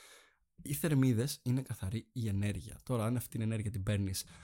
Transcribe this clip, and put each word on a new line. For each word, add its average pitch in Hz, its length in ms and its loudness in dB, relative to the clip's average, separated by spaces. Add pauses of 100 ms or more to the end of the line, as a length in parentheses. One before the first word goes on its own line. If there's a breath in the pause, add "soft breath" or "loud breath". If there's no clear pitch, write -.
(600 loud breath)
οι - 120 -4
θερμίδες 131 720 4
είναι 127 180 2
καθαρή 113 500 -6
η 113 160 -4
ενέργεια. 101 560 -2
Τώρα, 117 220 0
αν 120 120 2
αυτή - 120 -6
την 113 120 -4
ενέργεια 107 300 -2
την 98 120 -4
παίρνεις 98 420 0 (180 loud breath)